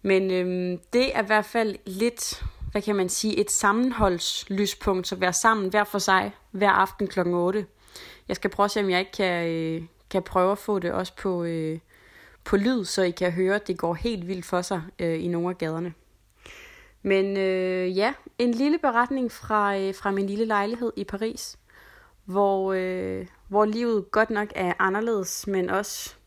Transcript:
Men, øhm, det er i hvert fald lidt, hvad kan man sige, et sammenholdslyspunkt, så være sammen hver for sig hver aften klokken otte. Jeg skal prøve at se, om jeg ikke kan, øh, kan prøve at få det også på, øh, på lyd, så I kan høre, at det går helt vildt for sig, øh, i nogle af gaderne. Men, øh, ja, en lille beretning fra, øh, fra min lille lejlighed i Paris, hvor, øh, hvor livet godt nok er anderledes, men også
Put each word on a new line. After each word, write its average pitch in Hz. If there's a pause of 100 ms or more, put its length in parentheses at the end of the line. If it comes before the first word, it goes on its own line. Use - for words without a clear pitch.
Men, 190
øhm, 180 (140)
det 254
er 220
i -
hvert 214
fald 220 (100)
lidt, 214 (280)
hvad 208
kan 208
man 185
sige, -
et 202
sammenholdslyspunkt, 202
så 190
være 180
sammen 214
hver 208
for 208
sig 196 (200)
hver 196
aften 190
klokken 175
otte. 185 (640)
Jeg 175
skal -
prøve 202
at 208
se, 220
om 196
jeg 180
ikke 190
kan, 175
øh, 165 (280)
kan 185
prøve 185
at 202
få 202
det 180
også 185
på, 180
øh, 165 (640)
på -
lyd, 220
så -
I 180
kan 180
høre, 185
at 208
det 180
går 170
helt 180
vildt 185
for 180
sig, 180 (180)
øh, 165
i 175
nogle 175
af 175
gaderne. 165 (1080)
Men, 196
øh, 185
ja, 226 (240)
en 240
lille 277
beretning 247
fra, 202
øh, 196
fra -
min 196
lille 202
lejlighed 220
i 202
Paris, - (680)
hvor, 196
øh, 185 (220)
hvor 208
livet 220
godt 220
nok 208
er 180
anderledes, 202
men 185
også - (120)